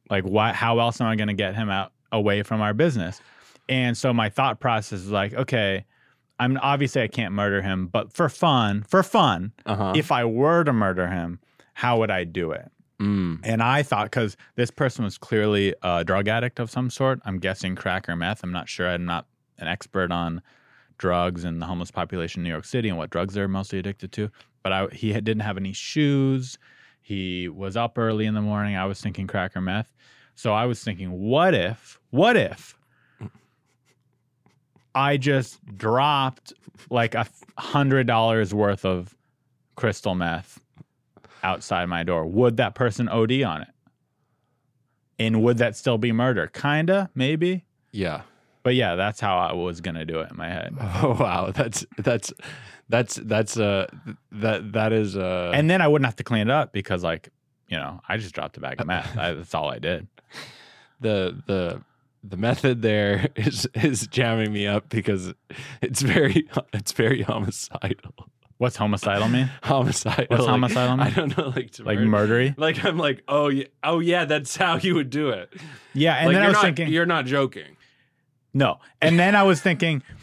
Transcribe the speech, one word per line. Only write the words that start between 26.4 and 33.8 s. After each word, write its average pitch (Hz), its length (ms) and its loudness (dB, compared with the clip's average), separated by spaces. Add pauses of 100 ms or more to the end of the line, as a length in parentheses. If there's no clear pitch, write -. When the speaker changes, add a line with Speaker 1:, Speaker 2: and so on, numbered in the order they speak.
Speaker 1:
He 92 480 -6
was 95 280 -10
up 117 200 -2
early 110 300 0
in 107 80 -2
the 107 80 -2
morning. 104 340 -2
I 92 80 -2
was 98 160 -6
thinking 95 260 -6
crack 92 300 -4
or 92 60 -6
meth. 95 260 -4 (460)
So 113 200 0
I 110 100 2
was 123 180 -4
thinking, 92 300 -6
what 127 420 2
if, 101 440 -4 (120)
what 208 280 4
if - 400 -4 (2250)